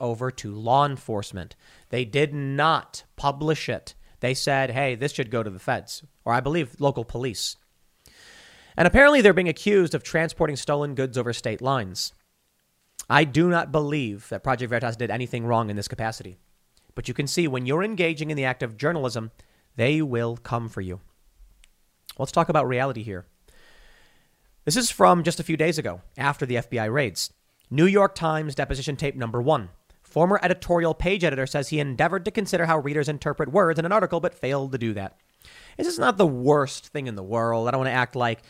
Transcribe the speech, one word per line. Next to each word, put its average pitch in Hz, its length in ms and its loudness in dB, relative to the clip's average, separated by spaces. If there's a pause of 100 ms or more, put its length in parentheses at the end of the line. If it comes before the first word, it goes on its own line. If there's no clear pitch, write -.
over 123 320 -4
to 104 200 -10
law 123 340 2
enforcement. 104 680 -6 (360)
They 123 140 -2
did 139 300 0
not 143 720 -2 (100)
publish 143 540 -2
it. - 260 -6 (240)
They 131 160 0
said, 135 360 0
"Hey, 131 260 -2
this 139 160 -2
should 117 180 -4
go 113 140 -2
to 104 60 -8
the 92 100 -12
feds," - 420 -6 (220)
or 117 80 0
I 123 80 2
believe 143 400 -4
local 139 240 0
police. 120 520 -6 (1200)
And 165 100 6
apparently 277 340 8
they're 202 120 10
being 180 160 2
accused 185 460 2
of 147 80 -2
transporting 160 540 -2
stolen 147 380 -2
goods 127 220 -2
over 120 160 -2
state 113 300 -6
lines. 120 500 -4 (960)
I 143 160 6
do 151 240 2
not 170 240 0
believe 143 580 -2
that 101 120 -8
Project 123 280 -2
Veritas 117 260 -2
did 117 140 -4
anything 120 360 -4
wrong 113 240 2
in 104 60 -4
this 101 120 -6
capacity. 107 500 -8 (560)
But 120 140 -10
you 123 60 -4
can 143 120 -2
see 170 200 0
when 127 200 -2
you're 156 180 2
engaging 165 460 -2
in 151 60 -4
the 135 80 -2
act 127 180 -2
of 113 140 -8
journalism, 127 540 -4 (460)
they 143 260 2
will 117 340 -2
come 117 320 -6
for 101 120 -10
you. 90 200 -8 (1200)
Let's 131 140 -6
talk 165 160 2
about 151 180 2
reality 127 360 -2
here. 95 240 -10 (1400)
This 151 120 0
is 240 140 0
from 180 320 6
just 160 160 0
a 165 60 -6
few 160 120 -2
days 156 220 0
ago, 95 220 -6 (160)
after 143 300 -2
the 123 100 -2
F 117 120 -4
B 120 100 -4
I 110 80 -2
raids. 113 460 -4 (380)
New 151 160 4
York 196 280 4
Times 156 400 -2
deposition 139 420 -4
tape 139 180 -4
number 120 260 -4
one. 123 280 2 (340)
Former 180 400 2
editorial 175 520 0
page 185 280 0
editor 135 240 0
says 143 220 -4
he 151 100 -2
endeavored 160 460 0
to 214 60 -4
consider 180 360 0
how 160 120 2
readers 143 300 -2
interpret 147 440 -4
words 165 260 4
in 160 60 0
an 170 80 0
article, 185 260 2
but 175 160 -2
failed 135 380 -4
to 131 60 -2
do 113 160 -2
that. 98 240 -8 (580)
This 311 100 -2
is 339 120 -4
not 247 180 2
the 190 100 6
worst 135 600 2
thing 139 180 -8
in 117 80 -6
the 98 80 -10
world. 113 460 0
I - 20 0
don't 131 100 0
wanna 131 100 0
act 123 260 0
like 117 340 0